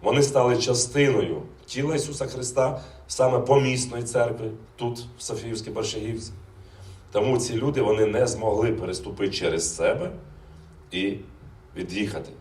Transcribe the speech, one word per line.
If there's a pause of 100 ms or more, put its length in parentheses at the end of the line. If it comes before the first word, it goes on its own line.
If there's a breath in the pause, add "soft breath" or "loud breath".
Вони
стали
частиною (240)
тіла
Ісуса
Христа, (260 loud breath)
саме
помісної
церкви, (240)
тут, (120)
в
Софіївській
Борщагівці. (840 loud breath)
Тому
ці
люди,
вони
не
змогли
переступити
через
себе (800 loud breath)
і (580)
від'їхати.